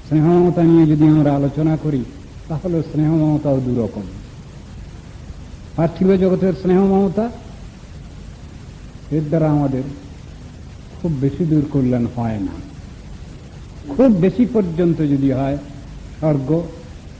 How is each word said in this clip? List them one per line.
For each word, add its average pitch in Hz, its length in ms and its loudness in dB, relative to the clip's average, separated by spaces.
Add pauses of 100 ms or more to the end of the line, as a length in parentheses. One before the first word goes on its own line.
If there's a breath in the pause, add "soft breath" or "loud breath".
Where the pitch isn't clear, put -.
স্নেহ 151 180 4
মমতা 175 360 4
নিয়ে 165 240 8
যদি 151 220 4
আমরা 151 260 6
আলোচনা 147 420 2
করি, 147 280 -2 (440)
তাহলে 165 340 -2
স্নেহ 151 320 2
মমতাও 147 460 2
দুরকম। 120 420 -2 (1700)
পার্থিব 185 400 2
জগতের 185 360 2
স্নেহ 185 320 4
মমতা, 196 460 2 (1800)
এর 156 120 0
দ্বারা 156 280 2
আমাদের 139 320 0 (1200)
খুব 170 100 -2
বেশি 135 320 0
দূর 151 260 2
কল্যাণ 123 360 2 (100)
হয় 113 220 -2
না। 92 140 -4 (1400)
খুব 254 160 8
বেশি 190 340 4
পর্যন্ত 175 520 2
যদি 139 340 2
হয় 135 240 0 (600)
স্বর্গ, 151 440 2 (580)